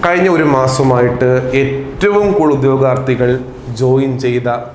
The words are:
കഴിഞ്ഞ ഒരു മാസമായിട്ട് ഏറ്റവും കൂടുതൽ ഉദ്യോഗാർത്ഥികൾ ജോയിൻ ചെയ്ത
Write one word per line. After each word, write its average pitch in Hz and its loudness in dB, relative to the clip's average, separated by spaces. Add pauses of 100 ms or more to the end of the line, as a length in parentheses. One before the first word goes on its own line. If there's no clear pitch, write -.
കഴിഞ്ഞ 180 2
ഒരു 160 2 (100)
മാസമായിട്ട് 127 2 (300)
ഏറ്റവും 196 0
കൂടുതൽ 151 2
ഉദ്യോഗാർത്ഥികൾ 131 0 (500)
ജോയിൻ 131 0 (120)
ചെയ്ത 120 -2 (260)